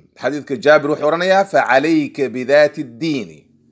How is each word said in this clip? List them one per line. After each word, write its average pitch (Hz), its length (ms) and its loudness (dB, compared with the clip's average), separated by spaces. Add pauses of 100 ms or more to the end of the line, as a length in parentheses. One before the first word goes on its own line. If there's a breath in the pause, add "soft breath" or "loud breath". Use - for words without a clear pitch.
(200)
Xadiidka 139 400 -6
Jaabir 147 300 2
wuxuu 147 160 -4
oranayaa, 185 380 0
"Fa 160 240 0
calayka 139 600 0
bidaati 143 560 0
ddiini." 117 540 -8 (340)